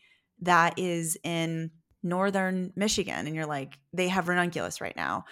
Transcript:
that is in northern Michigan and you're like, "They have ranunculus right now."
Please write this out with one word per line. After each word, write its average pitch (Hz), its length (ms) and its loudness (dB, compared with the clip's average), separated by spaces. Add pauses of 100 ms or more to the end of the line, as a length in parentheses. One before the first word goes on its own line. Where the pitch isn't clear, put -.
(400)
that 170 380 6
is 170 440 -2
in 165 480 -2 (340)
northern 185 720 0
Michigan 190 540 -2
and 156 80 -4
you're 160 100 -2
like, 139 320 -6 (140)
"They 180 160 2
have 185 180 0
ranunculus 175 540 0
right - 160 -8
now." 82 360 -4